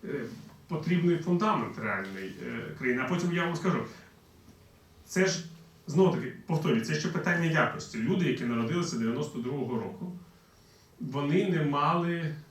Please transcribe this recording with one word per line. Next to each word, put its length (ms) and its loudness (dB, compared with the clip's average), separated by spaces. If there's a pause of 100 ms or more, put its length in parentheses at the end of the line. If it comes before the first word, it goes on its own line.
Е, 200 -4 (440)
потрібний 500 2
фундамент 600 2
реальний, 540 -6 (100)
е, 360 -8
країни. 260 0
А 40 -4
потім 240 0
я 120 2
вам 120 0
скажу, 280 0 (1200)
це 220 2
ж, 180 -2 (420)
знову 280 6
таки, 180 -4 (140)
повторюю, 340 2
це 140 -2
ще 140 -2
питання 360 0
якості. 540 0
Люди, 260 2
які 200 0
народилися 540 0
дев'яносто 400 -2
другого 420 -2
року, 320 -8 (880)
вони 480 0
не 160 2
мали 720 2 (160)